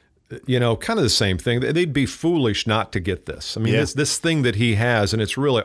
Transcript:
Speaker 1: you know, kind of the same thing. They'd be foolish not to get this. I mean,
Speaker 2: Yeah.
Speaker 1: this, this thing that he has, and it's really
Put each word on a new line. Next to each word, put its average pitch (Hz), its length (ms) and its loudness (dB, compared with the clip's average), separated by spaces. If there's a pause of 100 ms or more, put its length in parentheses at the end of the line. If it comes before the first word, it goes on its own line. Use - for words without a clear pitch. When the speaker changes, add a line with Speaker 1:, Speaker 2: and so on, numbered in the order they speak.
(460)
Speaker 1:
you 127 140 2
know, 120 160 2
kind 226 240 -2
of 165 40 2
the 117 60 2
same 95 300 0
thing. 120 220 -2
They'd 156 320 0
be 139 120 0
foolish 143 600 0
not 110 260 0
to 104 60 -4
get 90 260 -4
this. - 320 -10
I 113 40 -4
mean, 107 120 2
Speaker 2:
Yeah. 110 80 4
Speaker 1:
this, - 120 -2
this 139 260 -2
thing 160 240 0
that 117 120 0
he 117 200 2
has, 110 360 2
and 110 120 0
it's - 140 -4
really 131 260 2